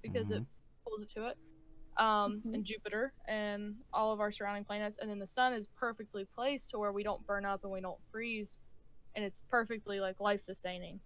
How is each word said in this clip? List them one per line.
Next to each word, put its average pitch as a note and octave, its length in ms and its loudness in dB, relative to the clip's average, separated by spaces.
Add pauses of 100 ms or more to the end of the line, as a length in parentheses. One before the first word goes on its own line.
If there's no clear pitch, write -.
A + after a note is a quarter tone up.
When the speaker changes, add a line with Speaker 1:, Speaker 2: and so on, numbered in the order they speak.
Speaker 1:
because A3 280 0
it G#3+ 120 0
Speaker 2:
Mm-hmm. - 480 -14
Speaker 1:
pulls G#3+ 120 -4
it G#3 80 -12
to G#3+ 180 -4
it. - 80 -4 (640)
Um, G#3 400 6
Speaker 3:
Mm-hmm. A3 160 -4
Speaker 1:
and G#3+ 100 -2
Jupiter G#3+ 480 -2 (140)
and G#3 480 -2 (180)
all A3 200 6
of G#3+ 80 0
our G#3 100 4
surrounding G#3 340 -2
planets. G#3 360 -2
And A3 100 -4
then G#3 80 -2
the G3 80 -4
sun B3+ 260 6
is G#3+ 140 -2 (100)
perfectly G#3+ 580 -2
placed C4 360 0
to A#3 80 -2
where G#3 140 2
we G3+ 100 0
don't G3+ 240 -2
burn G3+ 180 2
up G3 200 0
and G3 80 -4
we F#3+ 80 -2
don't F#3 180 -4 (140)
freeze. A3 460 -4 (580)
And G#3 80 0
it's G3 160 -4
perfectly, A3 580 2
like, F#3+ 220 0
life-sustaining. F#3 840 0